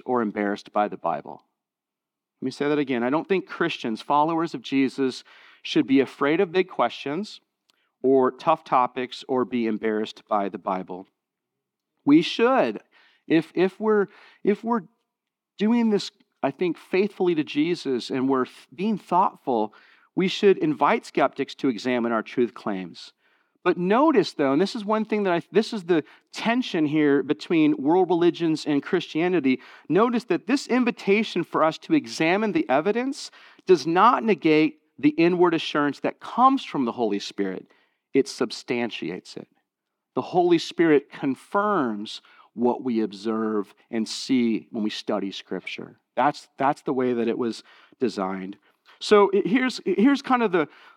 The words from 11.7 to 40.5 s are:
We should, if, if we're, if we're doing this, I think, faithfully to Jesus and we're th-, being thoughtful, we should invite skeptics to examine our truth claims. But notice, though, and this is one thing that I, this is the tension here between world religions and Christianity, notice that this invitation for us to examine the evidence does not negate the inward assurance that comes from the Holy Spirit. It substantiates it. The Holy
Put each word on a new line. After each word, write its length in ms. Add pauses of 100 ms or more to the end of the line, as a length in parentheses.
We 160
should, 580 (480)
if, 280
if 240
we're, 280 (360)
if 200
we're 200 (720)
doing 320
this, 220 (320)
I 80
think, 260
faithfully 580
to 80
Jesus 680
and 180
we're 160
th-, 300
being 240
thoughtful, 760 (420)
we 120
should 320
invite 480
skeptics 480
to 140
examine 420
our 100
truth 320
claims. 600 (500)
But 140
notice, 560
though, 180
and 100
this 140
is 80
one 220
thing 180
that 100
I, 160
this 220
is 140
the 180 (300)
tension 520
here 380
between 580
world 280
religions 560
and 180
Christianity, 800 (260)
notice 380
that 220
this 200
invitation 800
for 180
us 160
to 140
examine 580
the 180
evidence 640 (340)
does 220
not 380
negate 560 (180)
the 120
inward 420
assurance 480
that 180
comes 460
from 180
the 80
Holy 280
Spirit. 460 (480)
It 140
substantiates 1080
it. 100 (640)
The 80
Holy 360